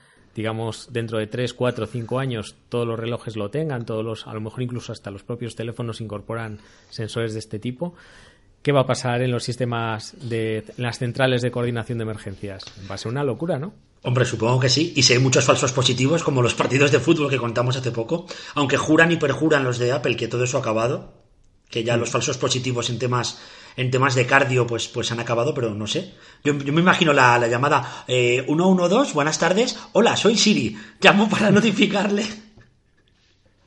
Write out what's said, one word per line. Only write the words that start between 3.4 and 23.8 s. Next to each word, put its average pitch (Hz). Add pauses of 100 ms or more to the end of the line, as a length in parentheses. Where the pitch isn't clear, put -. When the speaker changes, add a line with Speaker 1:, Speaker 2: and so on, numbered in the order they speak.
Speaker 1:
tengan, 143
todos 110
los, 113
a 113
lo 110
mejor 110
incluso 123
hasta -
los 98
propios 120
teléfonos 113
incorporan 107 (300)
sensores 113
de 110
este 107
tipo, 123 (680)
¿qué 147
va 139
a 127
pasar 123
en 127
los 120
sistemas 117 (140)
de, 110
en -
las 120
centrales 127
de 123
coordinación 120
de 113
emergencias? 101 (260)
Va 98
a -
ser 113
una 139
locura, 143
¿no? 175 (300)
Speaker 2:
Hombre, 123
supongo 120
que 131
sí. 156
Y -
si 127
hay 120
muchos 131
falsos 131
positivos, 131
como 139
los 117
partidos 139
de 147
fútbol 147
que 135
contamos 120
hace 127
poco, 117 (280)
aunque 143
juran 165
y -
perjuran 139
los 123
de 123
Apple 113
que 117
todo 123
eso 127
ha -
acabado, 117 (480)
que 117
ya 117
Speaker 1:
Mm. 117
Speaker 2:
los 113
falsos 123
positivos 127
en 117
temas, 120 (340)
en 127